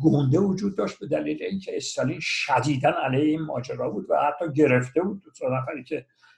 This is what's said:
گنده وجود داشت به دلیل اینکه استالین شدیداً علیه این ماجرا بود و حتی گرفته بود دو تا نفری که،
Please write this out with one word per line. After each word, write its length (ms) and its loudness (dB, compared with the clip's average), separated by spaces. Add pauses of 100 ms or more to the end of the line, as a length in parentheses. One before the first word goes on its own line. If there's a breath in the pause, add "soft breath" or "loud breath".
گنده 360 4
وجود 380 0
داشت 220 -4
به 80 -10
دلیل 360 -2
اینکه 340 -6
استالین 460 -4
شدیداً 680 0
علیه 340 0
این 180 2
ماجرا 480 -4
بود 200 -8
و 60 4
حتی 360 0
گرفته 500 4
بود 200 -4
دو 80 -20
تا 180 -8
نفری 360 -4
که، 220 -8 (320 soft breath)